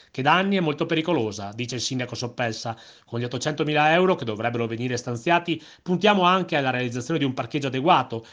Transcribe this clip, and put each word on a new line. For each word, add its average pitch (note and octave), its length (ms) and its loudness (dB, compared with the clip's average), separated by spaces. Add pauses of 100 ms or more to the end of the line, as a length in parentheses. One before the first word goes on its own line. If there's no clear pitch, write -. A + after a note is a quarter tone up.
(120)
che C3 100 -6
da D3 120 4
anni G3 200 2
è F#3+ 60 2
molto D#3 260 0
pericolosa, A#2 640 -2
dice A#2 220 -6
il A#2+ 60 -6
sindaco B2 340 -4
Soppelsa. A#2 640 -4 (280)
Con - 140 -8
gli A#2+ 60 -2
ottocentomila D3+ 720 2
euro F#3 200 4
che F3 100 -8
dovrebbero A#2 440 -2
venire A#2+ 280 -4
stanziati, D#3+ 640 0 (220)
puntiamo G3 400 2
anche F3+ 320 4
alla C3+ 160 2
realizzazione B2 480 -2
di C#3 60 2
un B2+ 100 0
parcheggio C3 320 -4
adeguato C3 680 2